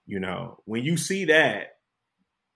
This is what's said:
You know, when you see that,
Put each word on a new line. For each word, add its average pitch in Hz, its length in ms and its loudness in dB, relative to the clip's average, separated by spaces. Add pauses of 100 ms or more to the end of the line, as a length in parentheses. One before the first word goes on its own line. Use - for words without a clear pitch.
You 101 120 -6
know, 92 460 -6
when 117 180 -4
you 160 140 0
see 190 280 -2
that, 147 520 2 (800)